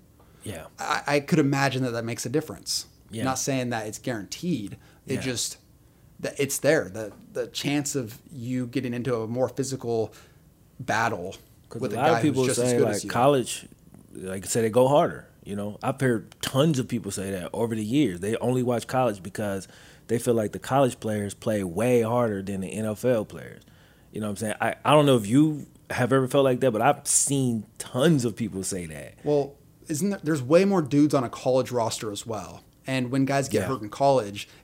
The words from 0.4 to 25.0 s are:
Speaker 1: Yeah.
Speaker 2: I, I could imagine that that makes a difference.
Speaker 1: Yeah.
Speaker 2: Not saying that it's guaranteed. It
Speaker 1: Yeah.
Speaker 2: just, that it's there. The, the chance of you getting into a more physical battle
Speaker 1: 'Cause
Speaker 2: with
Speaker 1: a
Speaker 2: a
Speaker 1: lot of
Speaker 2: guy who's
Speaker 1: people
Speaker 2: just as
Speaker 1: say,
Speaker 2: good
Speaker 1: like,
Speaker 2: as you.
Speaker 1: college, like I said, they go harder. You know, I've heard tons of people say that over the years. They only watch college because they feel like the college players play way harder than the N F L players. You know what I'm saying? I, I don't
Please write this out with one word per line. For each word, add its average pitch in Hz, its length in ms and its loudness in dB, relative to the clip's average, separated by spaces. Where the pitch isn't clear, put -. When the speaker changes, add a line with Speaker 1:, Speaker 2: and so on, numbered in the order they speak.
Speaker 1:
Yeah. 85 220 -12
Speaker 2:
I, 110 300 -2
I 147 140 2
could 156 180 2
imagine 139 440 2
that 123 80 -2
that 113 140 -4
makes 117 200 -8
a 127 40 -6
difference. - 580 -6
Speaker 1:
Yeah. 110 140 -6
Speaker 2:
Not 131 160 -2
saying 127 320 -2
that 110 160 -4
it's 107 100 -10
guaranteed. 113 800 -6
It 135 80 -2
Speaker 1:
Yeah. - 60 -4
Speaker 2:
just, - 360 -4
that - 200 -8
it's 135 200 0
there. 131 300 2
The, 104 240 -10
the 120 140 -6
chance 143 480 -2
of 117 240 -6
you 127 360 -6
getting 127 260 -4
into 123 220 -2
a 113 120 -4
more 123 220 0
physical 120 640 -2
battle 107 560 -2
Speaker 1:
'Cause 120 120 -10
Speaker 2:
with 123 120 -4
Speaker 1:
a - 20 -4
Speaker 2:
a - 20 -4
Speaker 1:
lot 131 120 2
of - 60 4
Speaker 2:
guy 113 60 0
who's 151 100 4
Speaker 1:
people 131 140 2
Speaker 2:
just 120 140 0
as 123 120 2
Speaker 1:
say, 120 60 4
Speaker 2:
good 117 80 6
Speaker 1:
like, 107 100 0
Speaker 2:
as 95 100 -4
you. - 40 -10
Speaker 1:
college, 127 580 2
like 92 320 -8
I - 20 -10
said, 113 180 0
they 110 40 2
go 123 200 6
harder. 147 380 2
You 98 120 -8
know, 101 260 -8
I've 131 200 -2
heard 120 400 0
tons 143 380 2
of 117 100 -4
people 101 220 -4
say 98 200 -6
that 90 220 -6
over 113 220 -2
the 107 80 -4
years. 107 360 0
They 104 180 -2
only 127 260 0
watch 120 240 0
college 117 360 0
because 98 440 -6
they 117 120 0
feel 120 140 2
like 107 180 0
the 92 80 -8
college 131 400 2
players 104 340 -4
play 107 300 -2
way 113 380 2
harder 113 400 0
than 98 200 -6
the 92 60 -6
N 107 180 -6
F 107 200 -4
L 120 180 2
players. 67 380 -14
You 107 100 -8
know 107 60 -4
what 104 40 -4
I'm 98 60 -6
saying? 107 240 -4
I, 113 220 0
I 131 80 4
don't 147 140 8